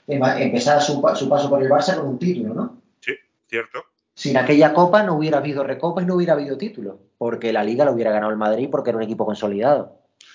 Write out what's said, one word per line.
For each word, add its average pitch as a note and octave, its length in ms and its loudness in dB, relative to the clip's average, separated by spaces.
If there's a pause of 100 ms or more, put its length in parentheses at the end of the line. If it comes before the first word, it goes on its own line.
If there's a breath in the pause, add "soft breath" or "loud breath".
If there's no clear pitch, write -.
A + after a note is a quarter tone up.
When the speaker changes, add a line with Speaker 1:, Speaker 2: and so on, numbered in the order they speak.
Speaker 1:
em-, C3+ 160 -2
empezara C3+ 560 2
su C#3 220 0
pa-, - 140 2
su C3+ 120 -4
paso C#3+ 220 2
por C#3 140 2
el C3+ 60 0
Barça D3 260 2
con D3 140 -4
un B2+ 100 -6
título, A#2+ 340 -2
¿no? - 280 -8 (180)
Speaker 2:
Sí, - 140 -6 (340)
cierto. A#2 380 -8 (280)
Speaker 1:
Sin C3 240 -2
aquella D3 340 6
Copa F3+ 300 4
no F#3 140 0
hubiera D3+ 240 0
habido C#3 240 -4
Recopa E3 400 -4
y - 20 -2
no F3+ 80 0
hubiera F3 200 2
habido C#3 260 -2
título, G#2 420 -10 (160)
porque A2+ 340 -4
la G#2+ 120 0
Liga A#2+ 220 0
la C#3 60 4
hubiera A2+ 200 0
ganado G#2+ 200 0
el G#2+ 60 -4
Madrid A2 320 -2
porque C3+ 220 -2
era A2+ 60 -4
un A2 60 -4
equipo G#2+ 220 -4
consolidado. G#2 720 -2 (380 soft breath)